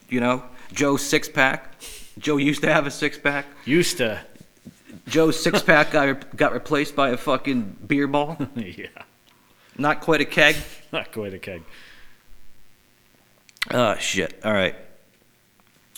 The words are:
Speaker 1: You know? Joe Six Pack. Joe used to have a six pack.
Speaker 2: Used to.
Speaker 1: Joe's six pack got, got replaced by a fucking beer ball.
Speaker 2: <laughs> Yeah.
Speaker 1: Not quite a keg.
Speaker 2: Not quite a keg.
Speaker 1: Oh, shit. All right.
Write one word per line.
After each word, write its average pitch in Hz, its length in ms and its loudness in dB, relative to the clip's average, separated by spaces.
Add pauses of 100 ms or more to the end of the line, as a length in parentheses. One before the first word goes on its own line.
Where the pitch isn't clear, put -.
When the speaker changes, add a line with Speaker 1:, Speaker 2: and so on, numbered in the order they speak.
Speaker 1:
You 127 100 0
know? 127 240 0 (300)
Joe 143 240 2
Six - 320 0
Pack. - 460 0 (420)
Joe 147 200 0
used 139 260 2
to 156 100 4
have 151 120 2
a 139 60 -6
six 147 260 -4
pack. 143 280 -2 (200)
Speaker 2:
Used 160 320 2
to. 110 220 0 (880)
Speaker 1:
Joe's 160 340 2
six 175 220 2
pack 151 280 6
got, 139 440 0
got 143 180 2
replaced 143 420 -2
by 139 140 2
a 120 80 0
fucking 127 600 -2 (100)
beer 143 200 2
ball. 147 300 -2 (100)
Speaker 2:
<laughs> - 80 -10
Yeah. 101 320 -10 (880)
Speaker 1:
Not 147 240 2
quite 151 200 4
a 139 40 2
keg. 156 300 4 (360)
Speaker 2:
Not 156 200 -6
quite 104 220 -8
a 92 60 -12
keg. 87 240 -12 (2000)
Speaker 1:
Oh, 117 240 2
shit. - 500 -4
All 107 80 2
right. 92 220 2 (1200)